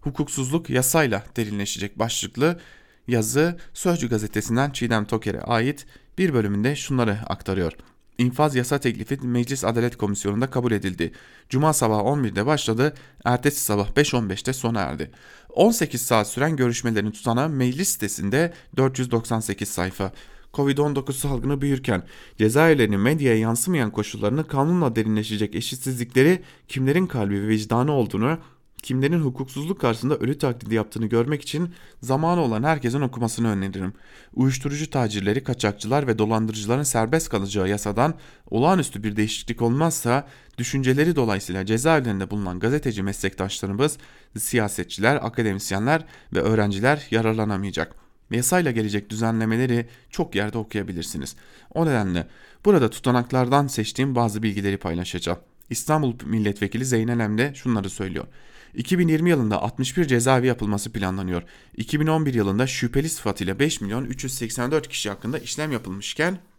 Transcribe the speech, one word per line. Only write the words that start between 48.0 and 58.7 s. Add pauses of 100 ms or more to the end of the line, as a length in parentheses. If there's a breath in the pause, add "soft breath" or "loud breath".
Yasayla
gelecek
düzenlemeleri (220 loud breath)
çok
yerde
okuyabilirsiniz. (380 loud breath)
O
nedenle (380 loud breath)
burada
tutanaklardan
seçtiğim
bazı
bilgileri
paylaşacağım. (300)
İstanbul (120)
Milletvekili
Zeynel
Emre
şunları
söylüyor. (480 loud breath)